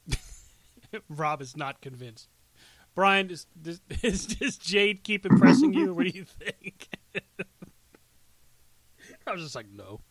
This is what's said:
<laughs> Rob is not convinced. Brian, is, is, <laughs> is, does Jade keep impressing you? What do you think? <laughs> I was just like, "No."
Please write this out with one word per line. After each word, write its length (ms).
<laughs> 1000
Rob 320
is 160
not 240
convinced. 480
Brian, 360
is, 160
is, 160
<laughs> 120
is, 240
does 320
Jade 440
keep 240
impressing 480
you? 200
What 100
do 100
you 100
think? 640
<laughs> 120
I 60
was 100
just 120
like, 160
"No." 300